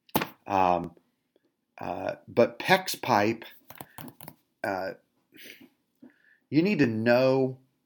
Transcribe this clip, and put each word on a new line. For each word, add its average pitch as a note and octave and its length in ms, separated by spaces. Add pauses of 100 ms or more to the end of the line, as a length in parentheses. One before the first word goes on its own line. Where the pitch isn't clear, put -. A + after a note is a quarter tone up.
(460)
Um, F2+ 460 (880)
uh, F#2+ 320 (140)
but - 320
pex - 420
pipe, A2+ 440 (1200)
uh, F#2+ 280 (1600)
you C#3+ 120
need G3 160
to C#3 80
know B2+ 720 (280)